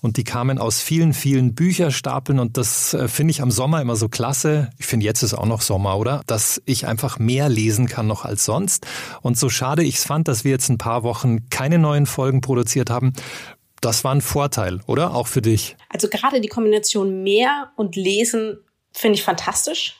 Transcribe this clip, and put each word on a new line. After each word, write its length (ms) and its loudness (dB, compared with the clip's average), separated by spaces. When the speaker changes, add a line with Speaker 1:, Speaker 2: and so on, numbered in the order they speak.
Speaker 1:
Und 160 0
die 80 0
kamen 340 -2
aus 220 0
vielen, 320 2
vielen 420 2
Bücherstapeln 840 0
und 180 -2
das, 380 -2
äh, 140 0
finde 240 2
ich 100 -2
am 80 2
Sommer 300 2
immer 160 0
so 120 0
klasse. 680 0
Ich 80 -10
finde, 200 0
jetzt 160 0
ist 120 0
auch 120 -2
noch 140 0
Sommer, 380 0
oder? 280 -2
Dass 380 -2
ich 220 -2
einfach 320 -4
mehr 300 2
lesen 400 2
kann 180 -4
noch 180 -2
als 200 -2
sonst. 420 -2
Und 180 0
so 100 2
schade 360 0
ich's 200 0
fand, 240 0
dass 160 0
wir 60 4
jetzt 200 0
ein 80 4
paar 240 -2
Wochen 480 0
keine 280 2
neuen 280 4
Folgen 340 2
produziert 500 0
haben, 220 2
das 220 0
war 100 2
ein 60 4
Vorteil, 680 -2
oder? 280 0
Auch 120 0
für 140 0
dich. 340 0
Speaker 2:
Also 220 -2
gerade 320 0
die 60 -4
Kombination 720 0
mehr 540 0
und 200 -4
lesen 600 0
finde 220 2
ich 80 -2
fantastisch. 760 -4